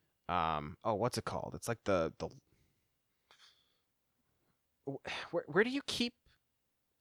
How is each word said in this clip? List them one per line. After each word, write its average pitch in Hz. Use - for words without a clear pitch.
um, 80
oh, 110
what's 110
it 107
called? -
It's -
like 117
the, 82
the, 82
wh-, -
where, 170
where 175
do 247
you 269
keep -